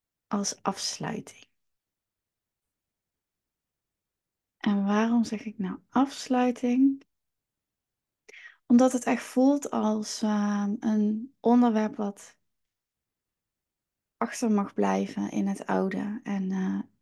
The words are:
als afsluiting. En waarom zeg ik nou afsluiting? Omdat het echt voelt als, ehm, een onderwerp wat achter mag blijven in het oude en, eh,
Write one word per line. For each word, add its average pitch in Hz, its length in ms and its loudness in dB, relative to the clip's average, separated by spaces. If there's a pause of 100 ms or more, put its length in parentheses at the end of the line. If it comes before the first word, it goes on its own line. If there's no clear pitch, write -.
(260)
als 202 360 -4
afsluiting. - 840 -6 (3000)
En 202 280 0
waarom 226 400 2
zeg 214 200 -6
ik 214 140 -10
nou 185 200 -6 (100)
afsluiting? 254 1160 2 (1600)
Omdat 254 260 6
het 247 120 -4
echt 254 180 0
voelt 277 480 2
als, 214 520 -2
ehm, 208 580 0
een 214 600 0
onderwerp 226 560 4
wat 202 400 -8 (1800)
achter 226 340 -4
mag 202 240 0
blijven 196 560 -2
in 196 160 -2
het 196 200 -6
oude 196 560 -2
en, 196 280 -4
eh, 190 300 -2 (220)